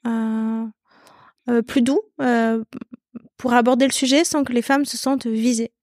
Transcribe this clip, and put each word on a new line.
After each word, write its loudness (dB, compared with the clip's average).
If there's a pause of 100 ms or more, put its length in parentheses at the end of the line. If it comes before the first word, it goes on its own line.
euh, -2 (840)
euh, 2
plus 0
doux, 2 (220)
euh, 0 (760)
pour -2
aborder 4
le 0
sujet 2
sans 0
que -6
les 0
femmes 0
se -8
sentent -2
visées. 0 (100)